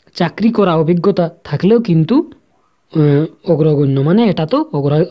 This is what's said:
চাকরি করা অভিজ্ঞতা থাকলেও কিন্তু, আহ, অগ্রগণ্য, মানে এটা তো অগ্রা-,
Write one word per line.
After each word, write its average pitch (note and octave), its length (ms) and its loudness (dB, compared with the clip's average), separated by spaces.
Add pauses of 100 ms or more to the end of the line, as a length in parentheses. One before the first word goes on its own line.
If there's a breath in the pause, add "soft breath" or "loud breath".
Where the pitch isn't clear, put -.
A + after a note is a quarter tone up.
(160)
চাকরি F#3 340 -2
করা G3 260 0
অভিজ্ঞতা E3+ 540 0 (140)
থাকলেও G3 360 0
কিন্তু, F#3 520 0 (640)
আহ, D3+ 560 0
অগ্রগণ্য, C#3+ 500 0
মানে F#3 240 2
এটা E3+ 200 -2
তো D4 280 -4
অগ্রা-, D3 380 0